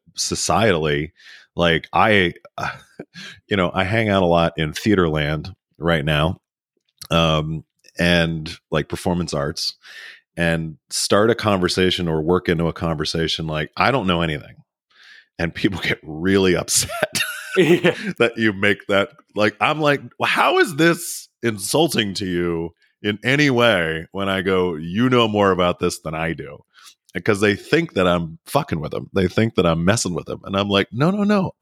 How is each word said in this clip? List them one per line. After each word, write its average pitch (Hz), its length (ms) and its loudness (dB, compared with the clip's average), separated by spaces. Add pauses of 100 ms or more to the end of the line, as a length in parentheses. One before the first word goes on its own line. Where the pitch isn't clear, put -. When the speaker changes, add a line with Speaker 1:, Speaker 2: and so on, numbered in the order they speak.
(140)
Speaker 1:
societally, 80 1000 0 (440)
like, 85 380 2
I, 95 400 2 (240)
<laughs> - 100 -4 (800)
you 104 80 0
know, 90 160 2
I 95 120 0
hang 110 260 0
out 98 120 4
a 90 40 4
lot 85 320 4
in 76 160 -2
theater 95 340 2
land 78 460 -4 (240)
right 80 260 0
now, 78 340 0 (720)
um, 78 540 0 (340)
and, 82 560 0 (160)
like, 78 200 -2
performance 87 420 -4
arts, 76 420 -6 (600)
and 82 400 -2 (140)
start 107 400 2
a 110 40 4
conversation 92 720 0
or 80 120 0
work 87 300 2
into 82 160 2
a 78 80 -2
conversation 80 720 -4
like, 78 280 -6
"I 104 160 2
don't 123 160 0
know 85 140 2
anything." 80 360 -6 (840)
And 82 140 -4
people 98 260 -2
<laughs> - 20 -10
get - 200 -4
really 90 540 2
upset - 340 -2 (320)
<laughs> - 340 -10
Speaker 2:
Yeah. 170 380 4 (240)
Speaker 1:
that 117 180 2
you 110 160 2
make 101 360 0
that, 98 240 2 (240)
like, 107 240 0
I'm 151 200 0
like, 143 200 2 (180)
"Well, 120 100 0
how 285 300 2
is 240 180 0
this 165 520 0 (140)
insulting 110 720 -2
to 98 120 -6
you 87 480 -2 (280)
in 104 200 -2
any 139 260 2
way 90 640 2
when 98 180 -4
I 95 140 0
go, 92 320 2
'You 87 340 -2
know 120 200 4
more 104 240 4
about 87 260 2
this 87 220 -2
than 78 120 -8
I 80 200 -4
do'?" 76 320 -12 (500)
Because 98 260 0
they 104 140 4
think 160 400 -2
that 92 120 2
I'm 85 400 0
fucking 120 340 -2
with 73 100 -8
them. - 240 -8
They 95 140 2
think 113 260 0
that 87 120 2
I'm 82 180 0
messing 98 280 0
with 76 140 -6
them. - 180 -10
And 98 120 -6
I'm 101 120 -2
like, 98 240 2
"No, 143 180 0
no, 208 140 -2
no. 202 380 0